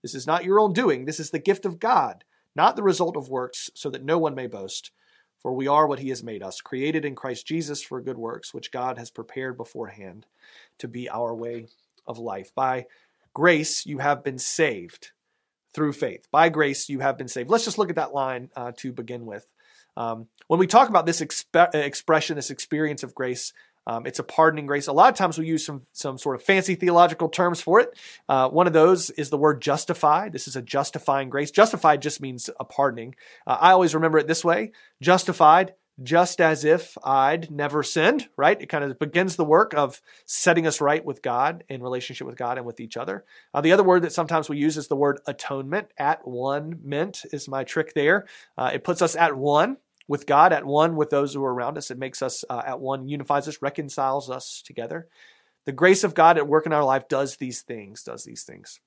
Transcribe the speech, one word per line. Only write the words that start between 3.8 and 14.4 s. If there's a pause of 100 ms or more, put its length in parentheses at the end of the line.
that
no
one
may
boast. (440)
For
we
are
what
he
has
made
us,
created
in
Christ
Jesus
for
good
works,
which
God
has
prepared
beforehand (540)
to
be
our
way (380)
of
life."
By (480)
grace,
you
have
been
saved (640)